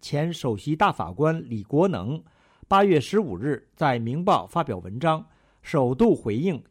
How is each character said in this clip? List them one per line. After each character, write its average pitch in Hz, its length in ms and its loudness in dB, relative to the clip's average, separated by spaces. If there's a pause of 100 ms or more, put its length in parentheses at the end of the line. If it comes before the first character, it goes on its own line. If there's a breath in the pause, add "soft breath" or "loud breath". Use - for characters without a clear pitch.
前 156 320 -4
首 135 240 -4
席 143 180 -4
大 190 160 2
法 90 220 -6
官 156 340 0
李 113 160 -6
国 156 260 2
能， 139 340 -4 (460 soft breath)
八 196 160 6
月 175 160 4
十 190 180 -2
五 147 180 -2
日 123 380 -4
在 135 280 0
《明 131 220 -4
报》 151 240 2
发 175 140 -2
表 131 160 -4
文 92 220 -10
章， 160 260 0 (360 soft breath)
首 131 320 0
度 208 200 4
回 107 220 -4
应 160 340 -2